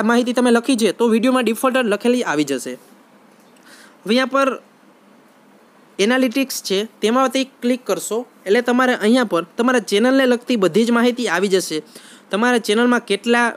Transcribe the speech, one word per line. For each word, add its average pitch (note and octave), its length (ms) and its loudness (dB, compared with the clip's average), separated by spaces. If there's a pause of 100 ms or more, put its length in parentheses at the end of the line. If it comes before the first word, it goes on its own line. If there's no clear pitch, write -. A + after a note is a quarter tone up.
માહિતી A#3 340 0
તમે B3 140 2
લખી A#3 300 0
છે, G3 120 0
તો A#3 200 0
વીડિયોમાં B3 340 2
ડિફોલ્ટ A#3 300 -2
જ B3+ 160 0
લખેલી A#3+ 300 0
આવી D3+ 280 -2
જશે. B2+ 220 -6 (1300)
હવે G3 140 -4
અહીંયા C4 200 0
પર C4+ 160 2 (1500)
એનાલિટિક્સ B3+ 640 0
છે, G3 160 -2 (220)
તેમાં A#3+ 300 0
તે C4+ 140 -2 (160)
ક્લિક B3 240 -2
કરશો G#3 340 -4 (260)
એટલે G#3+ 160 2
તમારે B3 340 2
અહીંયા A3+ 380 2
પર E3+ 100 0 (140)
તમારા A#3+ 340 0
ચેનલને B3+ 340 2
લગતી A#3+ 320 0
બધી F#3+ 280 2
જ A3+ 60 0
માહિતી A#3+ 360 0
આવી F#3 280 0
જશે. D#3+ 260 -2 (480)
તમારા A#3 380 0
ચેનલમાં A#3+ 420 0
કેટલા A#3 480 0